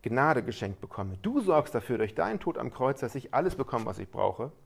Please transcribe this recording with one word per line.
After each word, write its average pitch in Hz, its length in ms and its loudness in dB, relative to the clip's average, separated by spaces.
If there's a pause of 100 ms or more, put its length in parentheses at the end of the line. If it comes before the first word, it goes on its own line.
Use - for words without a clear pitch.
Gnade 131 420 4
geschenkt 98 380 -6
bekomme. 95 400 -8
Du 262 200 0
sorgst 160 340 4
dafür, 117 240 0
durch 104 160 0
deinen 101 260 0
Tod - 160 -2
am 123 160 -6
Kreuz, 135 280 0
dass 120 140 -4
ich - 200 -8
alles 170 200 2
bekomme, 117 300 -2
was 101 140 -4
ich 95 120 -8
brauche. 101 400 0 (160)